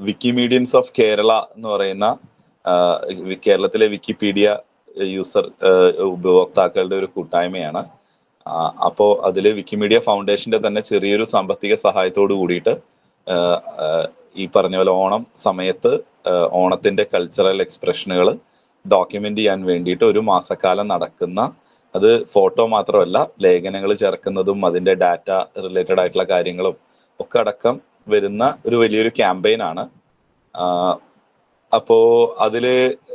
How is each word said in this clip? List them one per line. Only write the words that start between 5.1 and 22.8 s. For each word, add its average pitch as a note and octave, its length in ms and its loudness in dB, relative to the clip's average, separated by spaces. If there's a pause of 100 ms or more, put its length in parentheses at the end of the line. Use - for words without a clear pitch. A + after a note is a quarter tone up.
ആ, F#2 380 4
ഉപഭോക്താക്കളുടെ F#2 920 0
ഒരു F#2+ 100 -4
കൂട്ടായ്മയാണ്. F2 840 -6 (580)
ആ, E2 280 -6 (100)
അപ്പോ G2+ 380 2
അതില് G2 380 0
Wikimedia G#2 360 0
Foundation-ന്റെ G#2 720 -2
തന്നെ G#2 140 -4
ചെറിയൊരു G2+ 420 0
സാമ്പത്തിക G2+ 500 -2
സഹായത്തോട് G2 600 0
കൂടിയിട്ട്, F2+ 440 -2 (520)
ആ, F#2 40 -4 (220)
ആ, D#2+ 520 -4 (280)
ഈ F#2 200 -8
പറഞ്ഞ F#2 220 2
പോലെ F#2 140 2
ഓണം F#2+ 440 -2
സമയത്ത്, F#2 600 -2 (340)
ആ, F2 220 2
ഓണത്തിന്റെ F#2 640 0
cultural F#2+ 480 0
എക്സ്പ്രഷനുകൾ F2+ 760 -2 (500)
ഡോക്യുമെന്റ് G#2 540 0
ചെയ്യാൻ F#2+ 220 0
വേണ്ടിയിട്ട് F2+ 400 -2
ഒരു G#2+ 160 4
മാസക്കാലം G2 680 0
നടക്കുന്ന, F#2 680 -4 (420)
അത് A2 300 4
photo G2+ 420 2
മാത്രമല്ല G#2 600 0 (140)